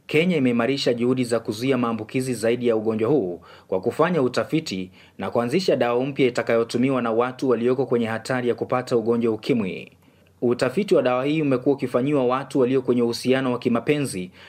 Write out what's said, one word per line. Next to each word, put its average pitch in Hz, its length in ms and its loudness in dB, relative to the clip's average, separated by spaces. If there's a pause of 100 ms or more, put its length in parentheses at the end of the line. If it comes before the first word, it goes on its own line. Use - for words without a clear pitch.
Kenya 170 300 2
imeimarisha 127 580 0
juhudi 127 300 0
za 113 160 0
kuzuia 123 380 -2
maambukizi 120 560 -4
zaidi 117 340 -2
ya 113 80 2
ugonjwa 110 340 0
huu 95 300 0 (280)
kwa 95 120 -2
kufanya 156 420 0
utafiti 120 680 -2 (280)
na 98 120 -6
kuanzisha 123 460 0
dawa 120 300 0
mpya 139 200 2
itakayotumiwa 120 760 0
na 117 100 -2
watu 127 360 0
walioko 123 380 2
kwenye 120 200 0
hatari 117 420 -2
ya 117 60 2
kupata 123 420 -2
ugonjwa 117 340 2
wa 110 60 -2
ukimwi. 101 560 -4 (500)
Utafiti 127 520 0
wa 156 80 6
dawa 127 220 0
hii 156 180 0
umekuwa 135 320 2
ukifanyiwa 131 520 0
watu 135 340 0
walio 127 220 2
kwenye 123 200 2
uhusiano 127 500 0
wa 120 60 -2
kimapenzi, 117 720 -2 (180)